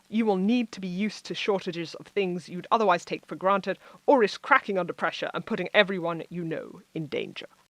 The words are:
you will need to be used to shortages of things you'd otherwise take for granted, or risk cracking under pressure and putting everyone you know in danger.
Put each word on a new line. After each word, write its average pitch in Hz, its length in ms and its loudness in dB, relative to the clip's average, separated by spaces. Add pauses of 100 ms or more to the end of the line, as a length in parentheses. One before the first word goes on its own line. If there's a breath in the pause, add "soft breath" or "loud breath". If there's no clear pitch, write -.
you 220 180 0
will 202 120 4
need 220 340 2
to - 80 -12
be 190 80 -8
used 185 380 -4
to 175 100 -10
shortages 170 600 -2
of - 120 -16
things 180 400 -4
you'd 175 240 -10
otherwise 196 320 4
take - 220 -8
for - 100 -12
granted, 190 420 0 (280 loud breath)
or 277 140 8
risk 208 220 2
cracking 254 360 2
under 170 160 -2
pressure - 400 -2
and 175 120 -6
putting 185 280 -4
everyone 175 560 2
you 175 160 -8
know - 360 -8 (140)
in 160 120 -4
danger. - 400 -6 (280)